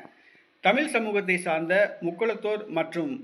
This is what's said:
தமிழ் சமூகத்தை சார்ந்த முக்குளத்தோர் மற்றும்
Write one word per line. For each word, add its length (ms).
தமிழ் 260
சமூகத்தை 480
சார்ந்த 360
முக்குளத்தோர் 720
மற்றும் 540